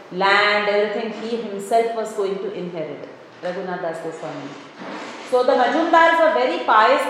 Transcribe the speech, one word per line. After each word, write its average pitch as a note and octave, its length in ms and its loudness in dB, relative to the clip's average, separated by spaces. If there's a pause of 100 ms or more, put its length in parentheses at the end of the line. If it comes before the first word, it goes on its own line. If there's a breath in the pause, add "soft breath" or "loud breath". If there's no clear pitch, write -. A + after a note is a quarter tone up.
(120)
land, G3+ 580 2
everything G#3+ 420 -2 (100)
he A#3 140 -6
himself A3+ 580 -2
was A3 200 -6
going F#3+ 240 -2
to G3 160 -8
inherit, D#3+ 520 -8 (360)
Raghunath F3+ 400 -6
Das D#3+ 160 -6
Goswami. C#3+ 500 -10 (800)
So B3 160 2
the C4+ 80 4
Majumdars E4 680 4
were D#4+ 120 4
very C#4+ 320 0
pious C4 460 4